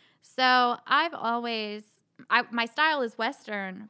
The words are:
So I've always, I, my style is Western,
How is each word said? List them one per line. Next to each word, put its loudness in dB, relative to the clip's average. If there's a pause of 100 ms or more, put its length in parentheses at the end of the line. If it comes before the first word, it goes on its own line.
(220)
So 2
I've 2
always, -6 (460)
I, 4
my -2
style 0
is -6
Western, -8